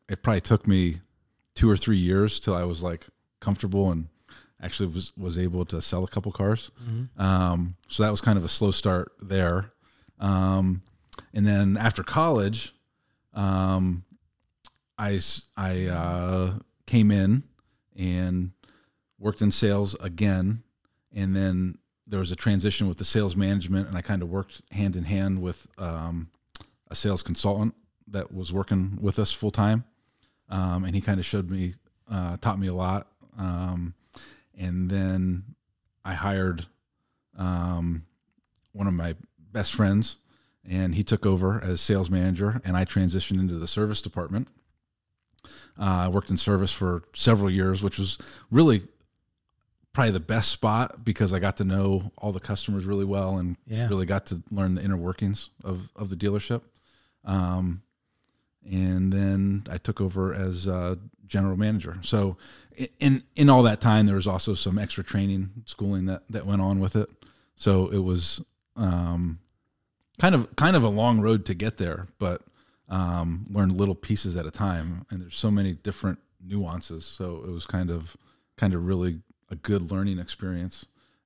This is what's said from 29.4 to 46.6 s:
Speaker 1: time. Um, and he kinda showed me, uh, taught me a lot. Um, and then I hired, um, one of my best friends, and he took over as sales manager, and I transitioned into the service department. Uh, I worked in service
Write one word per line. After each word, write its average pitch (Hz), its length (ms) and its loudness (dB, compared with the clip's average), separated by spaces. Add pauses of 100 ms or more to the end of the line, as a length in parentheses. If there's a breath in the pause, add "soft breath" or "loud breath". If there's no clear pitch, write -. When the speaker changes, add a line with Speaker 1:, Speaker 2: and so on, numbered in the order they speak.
Speaker 1:
time. 110 340 2 (680)
Um, 92 340 -2
and 92 100 -4
he 98 60 2
kinda 98 220 0
showed 92 280 -4
me, 92 240 -4 (340)
uh, 90 280 -4
taught 101 220 -2
me 98 80 -2
a 90 80 -4
lot. 92 360 -2 (280)
Um, 87 560 -4 (600 soft breath)
and 90 340 -2
then 92 540 0 (600)
I 92 100 -8
hired, 92 520 -2 (720)
um, 87 680 -4 (680)
one 101 140 -4
of 95 80 2
my 82 220 -4 (340)
best 101 240 -4
friends, 104 440 2 (460)
and 90 300 -2
he 101 80 0
took 107 220 0
over 95 400 2
as 90 160 -2
sales 95 300 0
manager, 95 540 0
and 92 120 0
I 90 80 2
transitioned 92 560 0
into 90 180 0
the 82 80 -6
service 107 360 -2
department. 92 460 -6 (1300 soft breath)
Uh, 92 260 0
I 92 40 2
worked 95 220 0
in 95 60 2
service 98 360 0